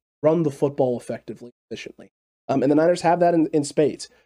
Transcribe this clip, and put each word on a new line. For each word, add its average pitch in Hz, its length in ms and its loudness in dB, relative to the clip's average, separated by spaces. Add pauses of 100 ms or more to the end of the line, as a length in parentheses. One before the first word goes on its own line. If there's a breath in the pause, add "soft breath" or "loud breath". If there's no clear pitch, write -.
(220)
Run 165 200 2
the 151 80 0
football 135 480 -2
effectively, - 560 -14 (160)
efficiently. - 420 -18 (360)
Um, 139 140 -2
and 135 80 0
the 147 60 4
Niners 170 240 2
have 170 200 2
that 170 120 4
in, 160 140 2
in 151 180 0
spades, 139 460 -2 (160)